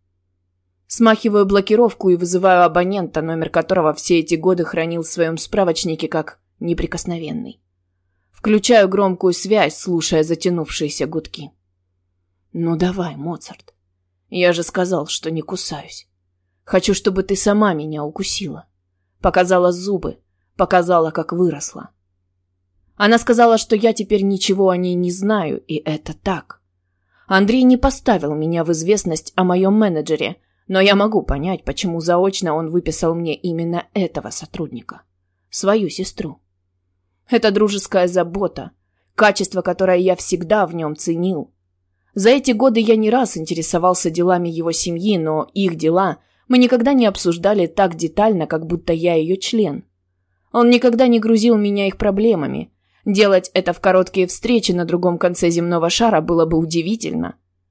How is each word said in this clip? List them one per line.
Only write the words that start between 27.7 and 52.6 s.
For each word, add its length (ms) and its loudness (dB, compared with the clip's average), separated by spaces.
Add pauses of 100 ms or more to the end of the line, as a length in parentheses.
поставил 560 0
меня 300 -2
в 80 0
известность 640 -2
о 80 2
моем 300 2
менеджере, 640 0 (320)
но 120 2
я 140 6
могу 280 2
понять, 420 -4
почему 360 -4
заочно 540 0
он 140 -4
выписал 460 -2
мне 200 -6
именно 600 -6
этого 360 -4
сотрудника. 720 -12 (460)
Свою 400 0
сестру. 520 -8 (880)
Это 220 2
дружеская 560 0
забота, 640 -4 (420)
качество, 480 0
которое 360 0
я 180 0
всегда 500 0
в 80 -6
нем 220 -6
ценил. 560 -4 (600)
За 180 2
эти 200 2
годы 300 2
я 160 4
не 120 2
раз 280 0
интересовался 720 0
делами 380 0
его 240 -4
семьи, 440 -2
но 380 -2
их 220 -2
дела 420 0 (300)
мы 100 4
никогда 340 4
не 140 4
обсуждали 640 0
так 260 0
детально, 540 0
как 180 -6
будто 260 -4
я 220 0
ее 220 0
член. 480 -2 (640)
Он 200 4
никогда 360 4
не 140 4
грузил 360 4
меня 300 0
их 120 -4
проблемами. 720 0 (320)